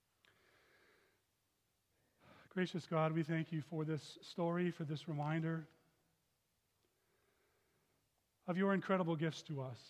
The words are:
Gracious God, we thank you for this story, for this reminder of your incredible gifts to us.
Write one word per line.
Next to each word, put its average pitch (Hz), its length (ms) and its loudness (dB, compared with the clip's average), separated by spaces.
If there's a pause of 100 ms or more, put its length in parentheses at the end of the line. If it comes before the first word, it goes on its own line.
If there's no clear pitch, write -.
(2500)
Gracious 180 360 -2
God, 160 280 4
we 165 100 4
thank 160 280 0
you 156 100 0
for 156 240 -4
this 156 360 -4
story, 175 500 0
for 165 120 -6
this 151 240 -6
reminder 160 600 0 (2750)
of 175 100 0
your 196 160 4
incredible 180 420 2
gifts 156 280 -2
to 143 180 -6
us. 127 180 -8 (100)